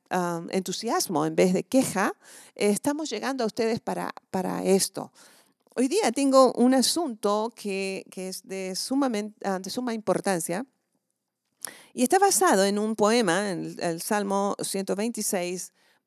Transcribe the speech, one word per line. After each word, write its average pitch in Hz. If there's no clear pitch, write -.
ah, 175
entusiasmo 190
en 160
vez 185
de 185
queja. 254
Eh, 208
estamos 294
llegando 233
a -
ustedes 226
para, 180
para 180
esto. -
Hoy 262
día 285
tengo 262
un 254
asunto 233
que, 190
que 185
es 185
de 190
sumamen-, 220
ah, 190
de 190
suma 247
importancia 190
y 240
está 349
basado 359
en 202
un 220
poema, 208
en 160
el, 160
el 170
Salmo 202
ciento 190
veintiséis, 190